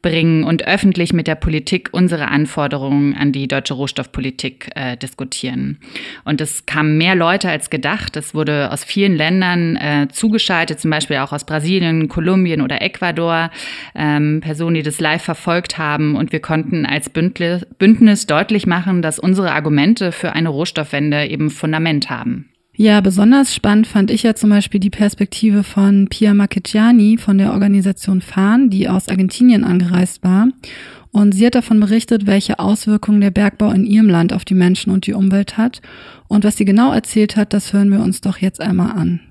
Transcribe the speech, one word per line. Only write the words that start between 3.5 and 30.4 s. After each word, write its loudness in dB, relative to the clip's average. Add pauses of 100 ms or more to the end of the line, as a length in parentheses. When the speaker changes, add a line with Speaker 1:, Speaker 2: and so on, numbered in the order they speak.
Speaker 1:
Rohstoffpolitik, -8
äh, -8
diskutieren. -8 (480)
Und -2
es -8
kamen -2
mehr 2
Leute 0
als -6
gedacht. -6
Es -12
wurde -2
aus -8
vielen 0
Ländern, 0
äh, -2
zugeschaltet, -2
zum -2
Beispiel -2
auch -6
aus -10
Brasilien, 0
Kolumbien 0
oder -4
Ecuador, -4 (420)
ähm, 0
Personen, -2
die -2
das -6
live 0
verfolgt -4
haben. -2
Und -2
wir -4
konnten -2
als -4
Bündle-, -2 (100)
Bündnis 6
deutlich 0
machen, 0
dass -4
unsere 0
Argumente 2
für -6
eine -2
Rohstoffwende -2
eben -4
Fundament -2
haben. -8 (240)
Speaker 2:
Ja, 4
besonders 4
spannend 2
fand 0
ich -2
ja 2
zum 0
Beispiel 2
die 0
Perspektive 0
von 2
Pia 2
Marchegiani 4
von 2
der 2
Organisation 0
fahn, 2
die 0
aus -2
Argentinien 4
angereist 0
war. 4 (640)